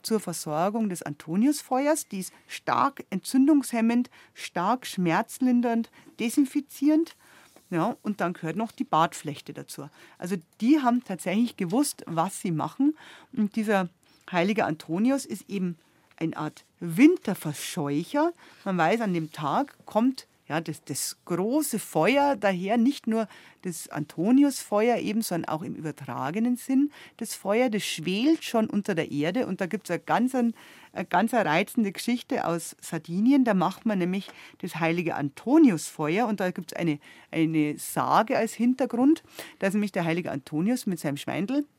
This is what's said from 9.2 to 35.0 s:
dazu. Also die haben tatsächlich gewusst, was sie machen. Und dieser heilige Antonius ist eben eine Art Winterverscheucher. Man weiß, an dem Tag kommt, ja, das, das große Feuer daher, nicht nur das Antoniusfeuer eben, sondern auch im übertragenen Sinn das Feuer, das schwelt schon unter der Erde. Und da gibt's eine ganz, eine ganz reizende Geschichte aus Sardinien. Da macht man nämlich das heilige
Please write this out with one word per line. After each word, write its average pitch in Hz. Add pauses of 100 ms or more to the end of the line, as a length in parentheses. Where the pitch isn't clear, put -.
dazu. 143 (300)
Also 185 (240)
die 277
haben 247
tatsächlich 196
gewusst, 208
was 165
sie 185
machen. 160 (360)
Und 214
dieser 202 (420)
heilige 180
Antonius 208
ist -
eben 185 (400)
eine 165
Art 151 (160)
Winterverscheucher. 175 (320)
Man 190
weiß, 233
an 196
dem 160
Tag 160 (120)
kommt, 247 (220)
ja, 156
das, 160
das -
große 220
Feuer 269
daher, 196
nicht 247
nur 220 (360)
das 175
Antoniusfeuer 226
eben, 220
sondern 170
auch 156
im 127
übertragenen 151
Sinn 269 (260)
das -
Feuer, 226
das 208
schwelt 208
schon 220
unter 202
der 160
Erde. 165
Und 185
da 190
gibt's 180
eine 160
ganz, 233
eine 233 (560)
ganz 196
reizende 196
Geschichte -
aus 165
Sardinien. 208
Da 220
macht 180
man 208
nämlich 185 (300)
das 165
heilige 165